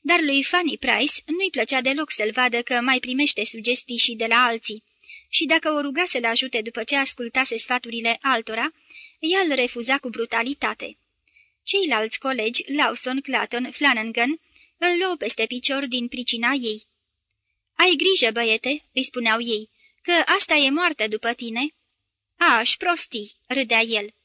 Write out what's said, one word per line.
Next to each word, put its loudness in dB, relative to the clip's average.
Dar 2
lui 2
Fanny 0
Price 2
nu-i -2
plăcea 0
deloc -2
să-l 0
vadă 0
că -2
mai 2
primește 0
sugestii 0
și 2
de -4
la 4
alții, -2
și 2
dacă 2
o 0
ruga -2
să-l -2
ajute 0
după -8
ce 2
ascultase 0
sfaturile -2
altora, -2
ea 2
îl 2
refuza 0
cu -6
brutalitate. -4
Ceilalți 0
colegi, -2
Lawson, 0
Claton, -4
Flanagan, 0
îl 2
luau 0
peste 0
picior -4
din -4
pricina -2
ei. -4
„Ai 4
grijă, 4
băiete,” 0
îi -2
spuneau 0
ei, -4
„că -2
asta 4
e 4
moartă -2
după -4
tine.” -6
„Aș, 4
prostii,” 0
râdea 0
el. -2